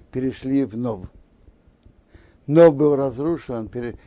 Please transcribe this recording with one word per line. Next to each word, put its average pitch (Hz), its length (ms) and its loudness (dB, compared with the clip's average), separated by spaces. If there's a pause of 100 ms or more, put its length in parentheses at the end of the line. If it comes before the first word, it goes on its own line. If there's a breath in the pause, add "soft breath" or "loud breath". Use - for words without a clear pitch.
(120)
перешли 131 520 -4
в 110 120 -8
Нов. 113 300 -6 (1400 soft breath)
Нов 160 280 8
был 147 200 2
разрушен, 135 720 -4
пере-, 120 280 -10 (100)